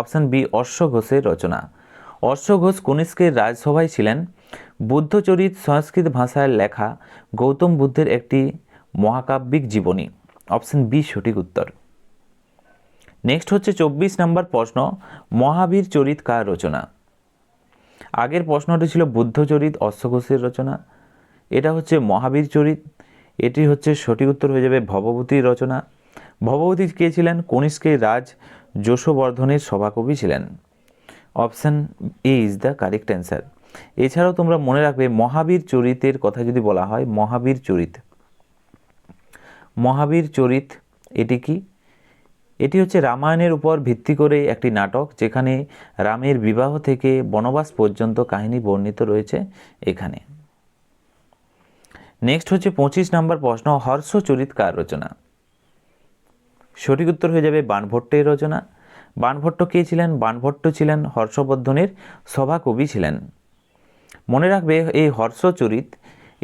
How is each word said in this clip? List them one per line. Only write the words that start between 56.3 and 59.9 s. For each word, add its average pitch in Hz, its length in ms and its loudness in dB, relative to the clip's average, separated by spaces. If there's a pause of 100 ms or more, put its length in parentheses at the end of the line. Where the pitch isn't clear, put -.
সঠিক 143 360 0
উত্তর 165 200 -2
হয়ে 160 140 2
যাবে 151 140 2 (100)
বাণভট্টের 117 600 0
রচনা। 151 280 0 (640)
বাণভট্ট 143 380 -2 (120)
কে 175 160 4
ছিলেন? 170 220 2 (120)